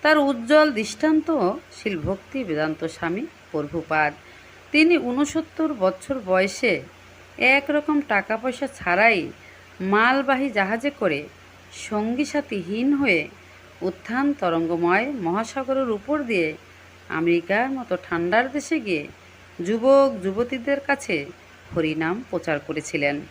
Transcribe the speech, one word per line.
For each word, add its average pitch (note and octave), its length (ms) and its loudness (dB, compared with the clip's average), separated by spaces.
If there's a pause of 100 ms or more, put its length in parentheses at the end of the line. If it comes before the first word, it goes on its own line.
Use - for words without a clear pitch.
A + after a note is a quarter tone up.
তার D4+ 140 6 (120)
উজ্জ্বল C#4 400 4 (100)
দৃষ্টান্ত D#4 500 0 (480)
শিল G3+ 200 -4 (100)
ভক্তি F#3+ 320 -6 (100)
বেদান্ত D#3 320 -2 (160)
স্বামী F3+ 280 -4 (260)
প্রভুপাদ। D3+ 600 -2 (600)
তিনি D#4+ 220 6 (160)
ঊনসত্তর D4 580 -2 (140)
বছর F#3+ 340 0 (100)
বয়সে F#3+ 480 2 (840)
একরকম D4 400 0 (160)
টাকা G3+ 300 0
পয়সা B3+ 240 -4 (120)
ছাড়াই G3 420 4 (720)
মালবাহী C4 560 2 (100)
জাহাজে A3+ 320 0
করে D#3+ 300 -2 (680)
সঙ্গী A#3 440 -2
সাথীহীন A3+ 560 -4 (120)
হয়ে F#3 220 2 (680)
উত্থান B3 380 -4 (140)
তরঙ্গময় E3+ 680 2 (200)
মহাসাগরের B3 720 -2
উপর C#4 180 -2 (140)
দিয়ে E3+ 180 2 (600)
আমেরিকার E3+ 580 0 (100)
মতো A#3 180 -4 (120)
ঠান্ডার F3+ 460 2
দেশে D4+ 240 -4 (100)
গিয়ে D#3 180 -2 (640)
যুবক C4 420 6 (160)
যুবতীদের A#3+ 640 -2
কাছে C4+ 280 -2 (540)
হরিনাম D#3+ 460 0 (140)
প্রচার E3 260 -2 (100)
করেছিলেন। D3 500 -2 (140)